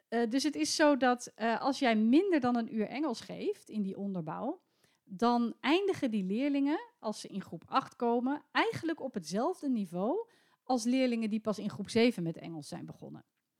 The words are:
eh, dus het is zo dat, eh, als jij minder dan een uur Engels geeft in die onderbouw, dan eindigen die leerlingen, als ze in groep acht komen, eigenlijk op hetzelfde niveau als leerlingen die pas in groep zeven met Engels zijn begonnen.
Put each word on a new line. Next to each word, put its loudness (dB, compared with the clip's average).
eh, 2
dus 2
het 0
is 0
zo 6
dat, 2
eh, 0
als 0
jij 4
minder 6
dan 2
een -4
uur 0
Engels -4
geeft -8
in -4
die -6
onderbouw, -6
dan 0
eindigen 2
die -2
leerlingen, 0
als -6
ze -12
in -8
groep -14
acht -2
komen, 0
eigenlijk -2
op -8
hetzelfde -4
niveau -2
als 0
leerlingen 2
die -2
pas -2
in -6
groep -8
zeven 4
met -2
Engels -12
zijn -12
begonnen. -16